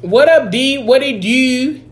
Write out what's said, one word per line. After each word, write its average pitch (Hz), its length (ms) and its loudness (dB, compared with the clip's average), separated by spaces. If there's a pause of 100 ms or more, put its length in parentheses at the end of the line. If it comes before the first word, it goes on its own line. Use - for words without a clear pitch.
What 233 280 2
up, 311 220 2
D? 262 280 -2
What 254 240 2
it 269 180 -6
do? 254 600 -2 (120)